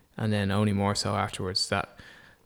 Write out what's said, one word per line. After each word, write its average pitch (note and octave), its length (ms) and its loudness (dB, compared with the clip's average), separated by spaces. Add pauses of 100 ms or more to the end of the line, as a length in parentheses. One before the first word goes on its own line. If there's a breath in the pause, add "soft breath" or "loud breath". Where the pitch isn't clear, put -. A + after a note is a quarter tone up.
(160 soft breath)
and G#2+ 160 0
then G2+ 180 2
only G#2 220 4
more G2+ 220 2
so G2+ 200 -2
afterwards, G2 540 -2
that - 300 -2 (480 soft breath)